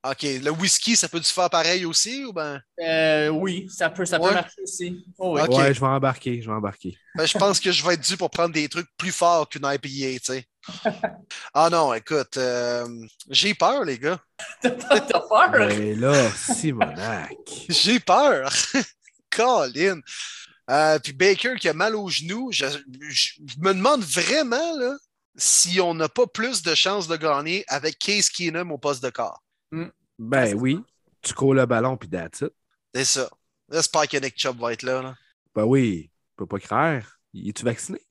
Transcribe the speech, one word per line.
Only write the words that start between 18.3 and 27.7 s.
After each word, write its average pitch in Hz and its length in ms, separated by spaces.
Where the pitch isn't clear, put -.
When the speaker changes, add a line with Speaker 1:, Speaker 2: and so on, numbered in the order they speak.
Speaker 1:
<laughs> - 580
Colin. 180 680
Euh, 156 280
puis 143 140
Baker 196 460
qui 180 100
a 156 40
mal 208 240
au 196 120
genou, 196 440
je, 143 140
je, - 240
je 123 120
me 185 140
demande 226 300
vraiment, 247 760
là, 254 180
si - 440
on 170 140
n'a 160 140
pas 247 180
plus 226 360
de 160 120
chances 190 340
de 165 80
gagner 156 520
avec 143 300